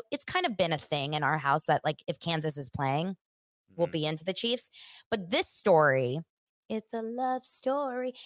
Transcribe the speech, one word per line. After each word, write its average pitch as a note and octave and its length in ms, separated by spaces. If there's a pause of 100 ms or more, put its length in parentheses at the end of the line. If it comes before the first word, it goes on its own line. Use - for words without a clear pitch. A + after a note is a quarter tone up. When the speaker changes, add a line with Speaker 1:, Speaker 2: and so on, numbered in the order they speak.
(120)
Speaker 1:
it's - 140
kind F4+ 200
of A#3 120
been E3 160
a D3+ 60
thing D3 360
in D3+ 80
our D3+ 160
house C#3 260
that, D3+ 200
like, D3+ 220
if E3+ 120
Kansas D#3 380
is C#3 120
playing, D3 480 (600)
we'll E3+ 100
Speaker 2:
Mm-hmm. D3+ 60
Speaker 1:
be D3+ 140
into D#3 180
the F#3 80
Chiefs. A#3 380 (400)
But F#3+ 200
this D4+ 180
story, C#3+ 720 (500)
it's A3 240
a A3+ 100
love B3+ 420
story, B3+ 680 (120)